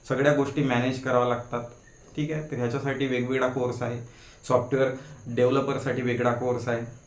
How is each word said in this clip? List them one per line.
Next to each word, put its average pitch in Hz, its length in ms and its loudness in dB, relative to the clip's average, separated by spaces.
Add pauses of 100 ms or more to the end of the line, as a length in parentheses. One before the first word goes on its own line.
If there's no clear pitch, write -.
सगळ्या 139 240 4
गोष्टी 143 300 0
मॅनेज 127 380 0
कराव्या 123 260 2
लागतात. 117 360 -4 (540)
ठीक 151 140 -2
आहे, 151 200 -6
तर 131 40 -4
ह्याच्यासाठी 131 520 -2
वेगवेगळा 127 400 0
कोर्स 123 340 -2
आहे, 120 180 -4 (480)
सॉफ्टवेअर 131 420 2 (380)
डेव्हलपरसाठी 131 720 2
वेगळा 120 300 2
कोर्स 120 360 -2
आहे. 117 140 0 (260)